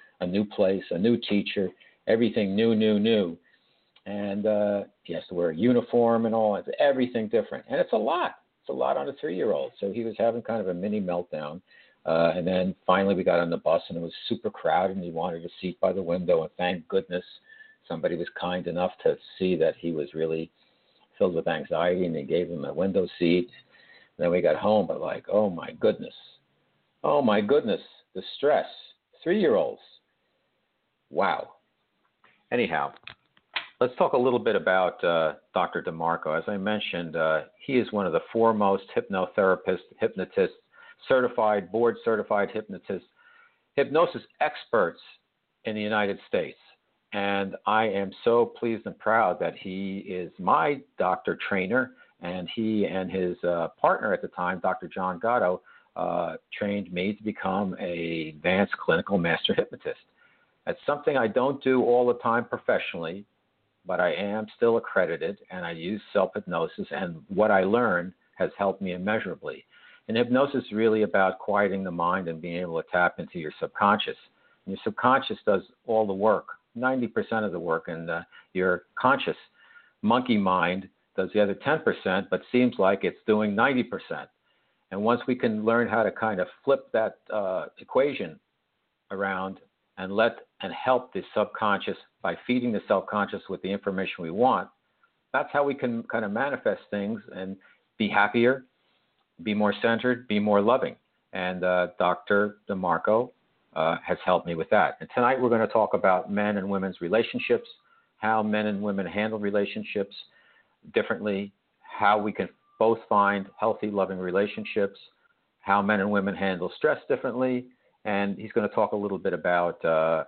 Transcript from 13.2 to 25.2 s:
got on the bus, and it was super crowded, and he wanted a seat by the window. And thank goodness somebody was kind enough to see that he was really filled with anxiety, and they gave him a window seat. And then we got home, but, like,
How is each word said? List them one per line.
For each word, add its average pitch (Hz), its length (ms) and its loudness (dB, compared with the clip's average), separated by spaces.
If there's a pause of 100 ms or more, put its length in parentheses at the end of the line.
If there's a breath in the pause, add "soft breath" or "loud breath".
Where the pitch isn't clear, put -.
got 87 180 2
on 85 100 -2
the 85 80 -2
bus, 80 300 2
and 85 100 -8
it - 20 -8
was 85 120 -8 (140)
super 113 220 -4
crowded, 92 480 0
and 92 80 -8
he 85 60 -8
wanted 82 340 -6
a 87 60 -10 (100)
seat 90 200 -6
by 95 120 2
the 95 100 -2
window. 87 400 2
And 80 140 -6
thank 90 320 -4
goodness 90 360 -2 (600 loud breath)
somebody 82 300 -4
was 85 120 -4 (120)
kind 90 260 -4
enough 87 260 -2 (100)
to 78 140 2 (220)
see 92 180 2
that 80 220 2
he 85 140 -4
was 76 220 -6
really 80 360 -4 (680)
filled 92 160 2
with 82 120 -2
anxiety, 85 600 0
and 82 80 -2
they 78 80 -4
gave 80 260 0
him 82 160 -8
a 69 80 -8
window 92 340 0 (120)
seat. 87 320 2 (680 soft breath)
And 85 80 -2
then 87 60 2
we 90 100 2
got 80 160 4
home, 101 300 4
but, 80 140 -6
like, - 300 -6